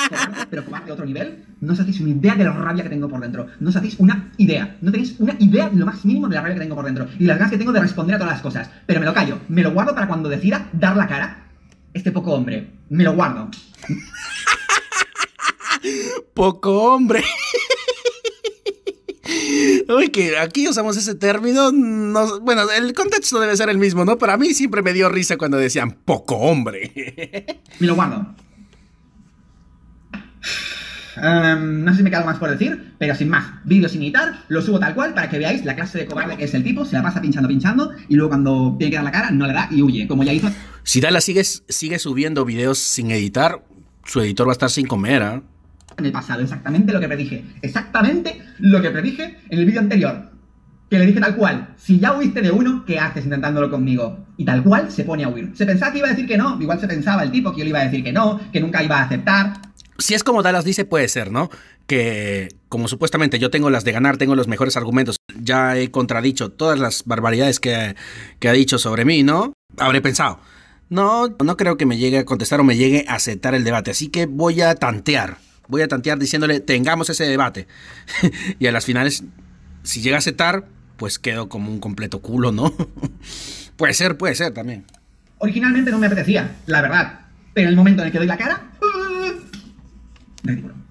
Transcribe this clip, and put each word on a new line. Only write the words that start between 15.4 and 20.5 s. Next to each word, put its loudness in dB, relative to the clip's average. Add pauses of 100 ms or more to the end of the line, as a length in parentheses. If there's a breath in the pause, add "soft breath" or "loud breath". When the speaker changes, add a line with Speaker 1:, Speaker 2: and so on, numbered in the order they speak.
Speaker 2:
Poco 2
hombre. 4
<laughs> -2
Uy, 4
que 0
aquí 0